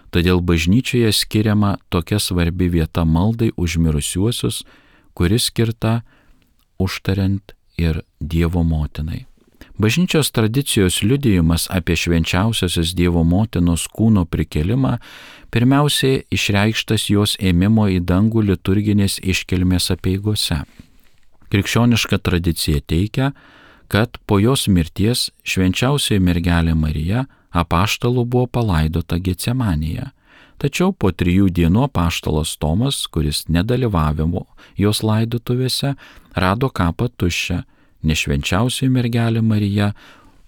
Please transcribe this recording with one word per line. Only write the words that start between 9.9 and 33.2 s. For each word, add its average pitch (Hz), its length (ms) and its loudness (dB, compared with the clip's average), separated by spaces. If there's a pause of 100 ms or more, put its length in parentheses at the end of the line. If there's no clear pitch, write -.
tradicijos 110 720 0
liudijimas 98 680 2
apie 85 260 -2
švenčiausiosios 87 1000 0
Dievo 87 240 2
motinos 87 640 0
kūno 107 400 2
prikėlimą 104 720 -2 (580)
pirmiausiai 135 720 2 (100)
išreikštas 104 800 0
jos 101 260 2
ėmimo 98 480 2
į 92 160 2
dangų 107 460 2
liturginės 101 760 0
iškilmės 90 720 0
apeigose. 95 720 -4 (840)
Krikščioniška 113 720 2
tradicija 85 640 0
teigia, 107 480 -2 (560)
kad - 400 0
po 101 160 4
jos 131 240 2
mirties 98 640 0 (180)
švenčiausioji 98 800 0
mergelė 85 480 2
Marija 80 540 -2 (260)
apaštalų 107 720 0
buvo 123 320 0
palaidota 85 640 0
Getsemanėje. 90 880 -4 (480)
Tačiau 180 340 -2
po 95 220 0
trijų 92 400 2
dienų 87 320 2
apaštalas 80 720 -2
Tomas, 104 480 -2
kuris 73 400 -4